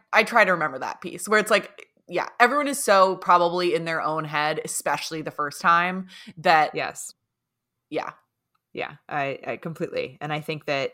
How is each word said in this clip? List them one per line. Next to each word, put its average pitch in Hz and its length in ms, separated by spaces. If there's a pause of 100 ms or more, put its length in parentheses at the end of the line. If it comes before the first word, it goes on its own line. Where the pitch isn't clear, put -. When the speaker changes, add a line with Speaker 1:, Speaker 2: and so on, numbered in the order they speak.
(140)
Speaker 1:
I 220 100
try 220 220
to 185 80
remember 151 260
that 123 220
piece - 260
where 214 100
it's 214 140
like, - 340 (220)
yeah, 175 220 (100)
everyone 277 300
is 277 120
so 190 360
probably 175 580
in 165 80
their 165 180
own 156 220
head, 151 400
especially 156 580
the 151 100
first 147 280
time, 180 480 (300)
that 156 360
Speaker 2:
Yes. - 400 (760)
Speaker 1:
Yeah. - 220 (600)
Speaker 2:
Yeah, - 220 (160)
I, 139 360
I 233 120
completely. 160 640
And 151 100
I 151 80
think 156 280
that, 139 260